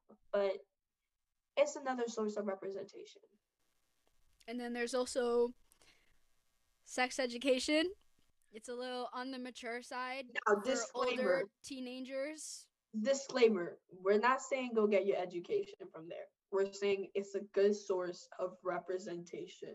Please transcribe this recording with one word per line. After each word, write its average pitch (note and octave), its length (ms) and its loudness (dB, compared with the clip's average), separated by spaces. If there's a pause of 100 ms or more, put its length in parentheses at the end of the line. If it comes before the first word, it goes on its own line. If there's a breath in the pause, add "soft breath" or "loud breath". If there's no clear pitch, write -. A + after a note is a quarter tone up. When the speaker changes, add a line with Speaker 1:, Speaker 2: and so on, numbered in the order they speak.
(320)
Speaker 1:
But G3+ 240 2 (1000)
it's D4 200 2
another B3+ 320 -4
source G#3+ 280 -2
of G#3 120 -4
representation. F#3+ 720 -10 (1300)
Speaker 2:
And A#3+ 100 -6
then A#3+ 140 -4
there's A#3+ 220 -2
also A#3+ 600 2 (1300 soft breath)
Sex - 340 -2
Education. C4 720 2 (640)
It's A3 160 -16
a B3 60 -8
little B3 380 -6
on B3+ 180 -6
the C4 80 -6
mature B3 440 -8
side B3+ 440 -8 (200)
Speaker 1:
Now, G#3 100 6
Speaker 2:
for G3+ 80 2
Speaker 1:
disclaimer. B3 580 0
Speaker 2:
older F3+ 200 4 (220)
teenagers. C4+ 1000 -8 (340)
Speaker 1:
Disclaimer. A3+ 800 4 (240)
We're G3+ 180 6
not C4 220 6
saying B3+ 320 -2
go G#3+ 120 6
get G3 200 6
your F#3+ 120 4
education F3+ 760 -2
from D#3+ 160 -12
there. - 180 -10 (260)
We're G3 200 2
saying G3 420 0
it's G3+ 200 -4
a F#3+ 60 -2 (120)
good G3+ 220 6
source F3+ 540 -4 (100)
of F#3 240 -4
representation. F3+ 1120 -8